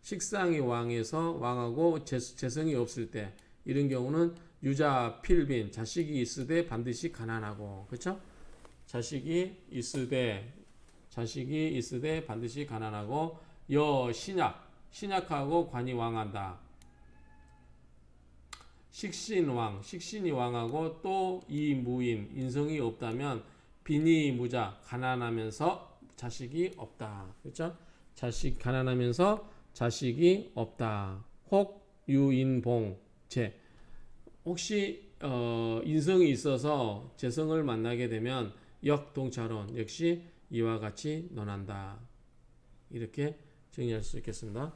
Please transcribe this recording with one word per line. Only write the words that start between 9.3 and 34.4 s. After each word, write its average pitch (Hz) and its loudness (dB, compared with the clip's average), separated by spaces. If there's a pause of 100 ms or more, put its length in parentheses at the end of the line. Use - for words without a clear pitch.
있으되, 120 -2 (560)
자식이 139 -2
있으되 151 -2
반드시 120 -6
가난하고 113 -4 (300)
여신약, 139 2 (200)
신약하고 170 0
관이 123 -4
왕한다. 107 -4 (2250)
식신왕, 127 0
식신이 180 -4
왕하고 123 -2
또 185 0
이 147 2
무인, 120 0
인성이 143 -2
없다면 117 -2 (400)
빈이 156 6
무자, 120 -2
가난하면서 123 -2 (160)
자식이 139 -4
없다. 104 -10 (100)
그쵸? 165 -6 (380)
자식, 123 2
가난하면서 127 2 (240)
자식이 139 4
없다. 107 -2 (260)
혹 196 2 (220)
유인봉, 127 4 (300)
재. 110 -2 (920)